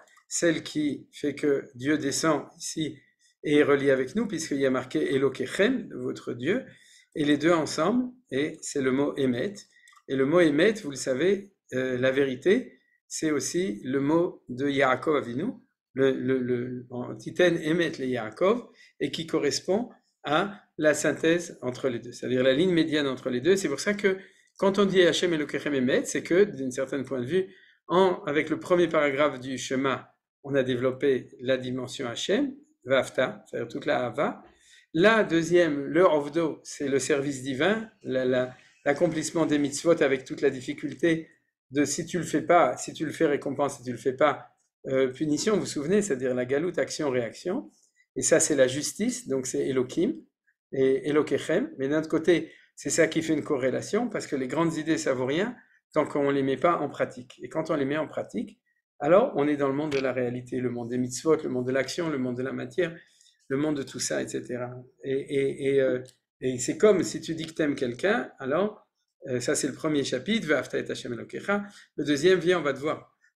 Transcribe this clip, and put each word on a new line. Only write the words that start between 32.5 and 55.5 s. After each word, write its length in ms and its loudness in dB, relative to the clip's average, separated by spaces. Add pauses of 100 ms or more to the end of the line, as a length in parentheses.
Vafta, 640 0
c'est-à-dire 200 -6
toute 180 -10
la 200 0
Hava. 380 -2 (500)
La 300 6
deuxième, 640 4
le 160 2
Ovdo, 640 2
c'est 260 -6
le 100 2
service 440 0
divin, 460 0 (140)
la, 220 -2
la, 320 0 (260)
l'accomplissement 600 0
des 120 2
mitzvot 440 2
avec 240 2
toute 160 -8
la 80 4
difficulté 800 -2 (400)
de 160 2
si 200 -4
tu 120 -6
le 80 -2
fais 160 0
pas, 340 4
si 160 -10
tu 140 -6
le 80 -6
fais 120 2
récompense, 520 -2
si 60 -20
tu 80 -6
le 60 -8
fais 140 0
pas, 380 0 (380)
euh, 200 2
punition, 460 -2
vous 80 2
vous 40 -4
souvenez, 360 0
c'est-à-dire 340 -2
la 80 0
galoute, 340 -2
action, 320 -2
réaction. 640 -4 (460)
Et 40 -2
ça, 200 4
c'est 140 2
la 120 6
justice, 640 -4
donc 180 -2
c'est 180 -2
Elohim 500 0 (580)
et 340 2
Elokechem. 720 0
Mais 100 -2
d'un 120 0
autre 100 -6
côté, 420 2 (240)
c'est 140 -8
ça 180 4
qui 140 -2
fait 100 -4
une 140 0
corrélation, 640 0
parce 180 -6
que 80 -4
les 120 -4
grandes 280 0
idées, 220 0
ça 160 0
vaut 140 0
rien 280 0 (380)